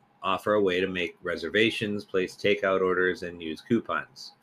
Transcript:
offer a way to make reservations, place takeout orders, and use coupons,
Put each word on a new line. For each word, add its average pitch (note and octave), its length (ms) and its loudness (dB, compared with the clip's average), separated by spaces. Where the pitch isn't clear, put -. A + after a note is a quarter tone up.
offer F#2+ 340 0
a G#2 60 4
way F2+ 180 2
to F#2+ 80 0
make F2+ 360 -4
reservations, G2+ 800 0
place F#2 320 -2
takeout G2 460 2
orders, F#2 420 0
and F2 180 -10
use D#2+ 200 -8
coupons, - 800 -4